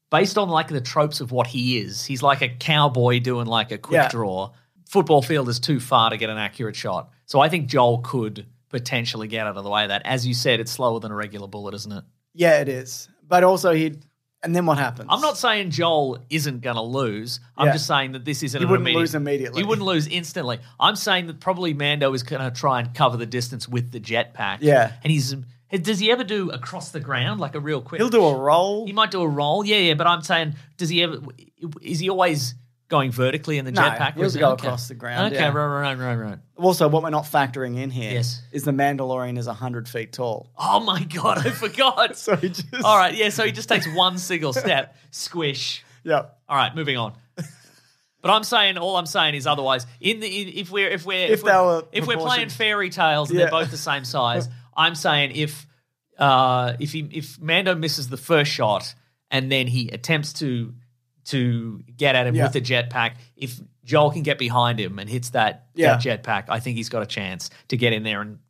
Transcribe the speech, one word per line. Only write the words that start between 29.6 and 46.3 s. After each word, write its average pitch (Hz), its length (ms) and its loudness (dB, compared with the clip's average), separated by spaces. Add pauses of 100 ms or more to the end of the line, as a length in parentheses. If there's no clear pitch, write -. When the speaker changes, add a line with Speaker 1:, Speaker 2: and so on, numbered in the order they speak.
Speaker 1:
Yeah, 208 120 4
yeah. 175 160 6
But 165 120 2
I'm 170 160 2
saying, 160 320 0 (220)
does 175 120 -2
he 170 140 2
ever, 165 160 -2 (640)
is 160 160 -6
he 180 100 -4
always 175 460 0 (340)
going 135 240 0
vertically 135 440 0
in 135 80 -4
the 131 60 -8
Speaker 2:
No, 170 120 2
Speaker 1:
jetpack? 143 320 0
Speaker 2:
he'll 156 100 -2
Speaker 1:
Or - 20 2
is 185 80 0
it 135 60 -2
Speaker 2:
go 143 100 6
Speaker 1:
okay? 127 160 -2
Speaker 2:
across 123 220 -6
the 131 80 -16
ground, 123 360 -2
Speaker 1:
Okay, 139 80 0
Speaker 2:
yeah. 151 120 2
Speaker 1:
right, 147 120 0
right, 143 320 -2
right, 127 200 -2
right, 110 140 -6
right. 98 80 -10 (180)
Speaker 2:
Also, 175 320 4
what 160 160 2
we're 160 60 -4
not 151 120 0
factoring 131 560 -2
in 135 100 -4
here 123 220 -6
Speaker 1:
Yes. 120 400 -2
Speaker 2:
is 143 140 -6
the 147 80 2
Mandalorian 131 640 0
is 117 80 -6
a 117 80 -6
hundred 120 340 -8
feet 113 240 -8
tall. 120 460 -6
Speaker 1:
Oh, - 220 2
my 196 240 -2
God, 180 420 0
I 247 40 0
forgot. 226 640 0
Speaker 2:
<laughs> - 20 -18
So - 160 0
he - 140 0
just 185 180 -8 (180)
Speaker 1:
All 214 140 8
right, 180 160 4
yeah, 214 140 2
so 226 180 -2
he 190 60 0
just 220 160 -10
takes 196 260 2
one 180 240 2
single 160 340 -2
Speaker 2:
<laughs> 262 120 -2
Speaker 1:
step. 143 320 -2 (160)
Squish. - 720 -6 (180)
Speaker 2:
Yep. - 340 -2 (120)